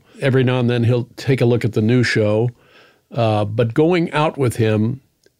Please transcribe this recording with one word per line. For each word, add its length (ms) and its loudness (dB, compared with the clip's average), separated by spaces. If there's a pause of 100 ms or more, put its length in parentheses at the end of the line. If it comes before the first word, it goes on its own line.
(220)
Every 220 2
now 160 0
and 100 0
then 140 0
he'll 320 0
take 240 -2
a 60 2
look 180 2
at 100 -2
the 100 0
new 200 2
show. 460 0 (600)
Uh, 340 0
but 300 -2
going 360 2
out 280 -2
with 160 -2
him, 440 0 (400)